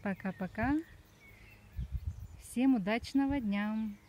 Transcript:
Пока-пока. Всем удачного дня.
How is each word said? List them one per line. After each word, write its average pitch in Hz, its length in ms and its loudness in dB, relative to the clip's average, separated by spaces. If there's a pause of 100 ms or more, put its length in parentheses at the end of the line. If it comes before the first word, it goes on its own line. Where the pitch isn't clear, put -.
Пока-пока. 196 720 -2 (1600)
Всем 262 360 4
удачного 254 640 2
дня. 214 500 0 (200)